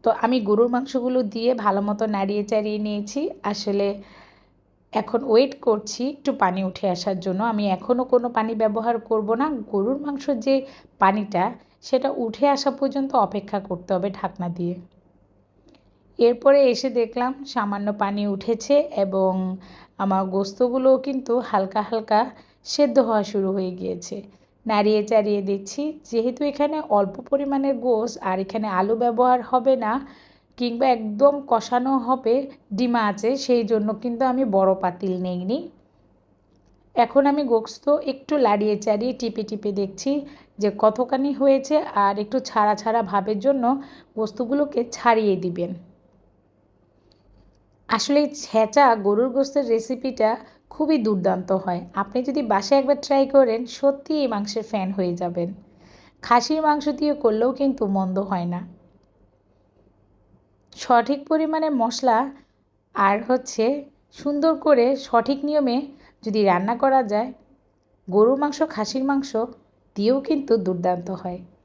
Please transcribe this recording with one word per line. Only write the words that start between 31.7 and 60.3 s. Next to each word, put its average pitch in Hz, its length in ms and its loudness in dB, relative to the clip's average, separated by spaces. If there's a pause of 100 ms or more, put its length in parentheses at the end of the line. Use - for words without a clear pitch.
হবে 254 300 2 (380)
ডিম 240 200 0 (140)
আঁচে, 202 300 -2
সেই 240 280 2
জন্য 214 240 0 (120)
কিন্তু 240 240 -2
আমি 254 180 2 (120)
বড় 190 200 6
পাতিল 185 460 -4
নেইনি। 185 380 -4 (1400)
এখন 240 320 4
আমি 285 240 0
গোশত 226 340 -2 (260)
একটু 269 260 -6
লাড়িয়ে 214 400 2
চাড়িয়ে 220 400 -2
টিপে 226 260 -6
টিপে 208 280 -6
দেখছি 196 400 -4 (480)
যে 208 180 0
কতখানি 254 560 0
হয়েছে, 269 420 2 (200)
আর 202 240 2
একটু 208 180 -4 (120)
ছাড়া 208 260 2
ছাড়া 226 260 -2
ভাবের 202 380 -2
জন্য 262 240 2 (520)
গোশতগুলোকে 240 640 -2 (100)
ছাড়িয়ে 220 460 2
দিবেন। 175 340 -4 (2250)
আসলে 277 300 2
এই 285 100 2 (120)
ছেঁচা 220 440 4 (200)
গরুর 214 240 2
গোশতের 277 380 0
রেসিপিটা 233 640 0 (420)
খুবই 302 340 2
দুর্দান্ত 185 440 0 (140)
হয়। 175 180 -4 (140)
আপনি 202 280 -2
যদি 277 180 -2 (100)
বাসায় 202 280 4
একবার 277 260 2
ট্রাই 277 220 4
করেন, 262 320 4 (180)
সত্যিই 277 440 0
এই 262 60 2
মাংসের 208 420 -4
ফ্যান 190 220 -2
হয়ে 180 240 -2
যাবেন। 175 340 -4 (760)
খাসির 247 380 2
মাংস 302 240 2 (140)
দিয়ে 302 140 0 (100)
করলেও 226 300 2
কিন্তু 269 340 0
মন্দ 190 300 0 (120)
হয় 175 240 -2
না। 180 80 -6 (2000)